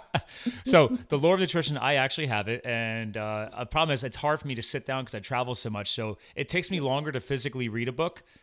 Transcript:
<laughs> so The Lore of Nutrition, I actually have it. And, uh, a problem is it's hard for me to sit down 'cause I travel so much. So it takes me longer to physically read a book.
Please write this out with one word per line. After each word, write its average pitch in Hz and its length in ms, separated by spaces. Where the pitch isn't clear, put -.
<laughs> - 520
so 170 300
The 151 100
Lore 165 180
of 185 40
Nutrition, 165 360
I 135 200
actually 135 320
have 104 220
it. 120 180
And, 113 500
uh, 107 360
a 117 120
problem 156 300
is 127 80
it's 123 140
hard 151 220
for 147 80
me 135 60
to 117 80
sit - 240
down 131 200
'cause - 100
I 104 60
travel 123 340
so 117 160
much. 104 180
So 110 300
it 131 120
takes 175 220
me 185 100
longer 143 320
to 131 80
physically 131 480
read 117 200
a 120 60
book. 165 280